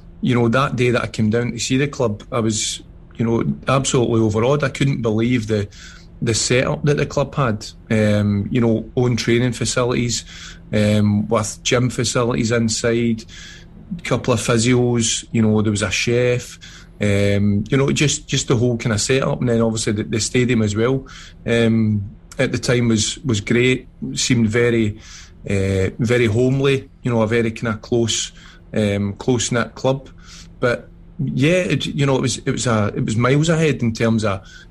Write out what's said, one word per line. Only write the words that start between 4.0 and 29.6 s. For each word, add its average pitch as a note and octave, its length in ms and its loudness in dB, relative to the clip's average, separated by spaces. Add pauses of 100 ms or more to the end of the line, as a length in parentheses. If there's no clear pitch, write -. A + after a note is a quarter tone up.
overawed. A2+ 420 2
I - 60 -2
couldn't C3+ 340 0
believe A2+ 460 0
the, G#2 200 0 (540)
the A2+ 120 0
setup C3 500 0
that C#3+ 120 2
the D3 100 0
club C#3 280 -4
had. A#2 320 -2 (240)
Um, G#2 600 2
you B2 80 0
know, A2+ 340 2
own B2 220 2
training A#2+ 360 2
facilities, B2 720 -2 (480)
um, G#2 540 2
with G#2+ 380 -2
gym B2 260 2
facilities A#2+ 600 0
inside, A#2 720 0 (800)
couple B2 280 0
of A2 80 2
physios, A#2+ 920 0
you A#2 100 2
know, G#2+ 180 4
there G#2+ 100 2
was G2+ 120 0
a G2 80 -2
chef, B2 680 0 (420)
um, G2+ 680 2
you C#3 80 0
know, C#3 160 2
just, C#3+ 340 0
just - 220 -4
the C3+ 80 4
whole A#2+ 220 0
kind A#2 140 -2
of G#2 80 0
setup. C3+ 380 0
And B2+ 100 0
then A#2 120 2
obviously A2+ 320 0
the, G#2 120 -2
the A2 160 -2
stadium A#2+ 420 0
as G#2 120 0
well, B2+ 320 0 (400)
um, A2+ 680 2 (220)
at B2+ 120 0
the B2 80 -2
time B2 300 2
was, A2 300 0
was A2 220 -2
great, B2 460 2 (280)
seemed A#2 340 2
very, A#2 500 2 (500)
uh, F#2+ 500 0
very A#2+ 280 2
homely, C3 640 2 (140)
you B2 100 -2
know, A2+ 100 2
a G#2+ 40 2
very A2+ 260 0
kind A2+ 220 -4
of G#2+ 80 -10
close, - 500 -2 (400)
um, G2+ 420 0
close-knit A#2+ 600 -2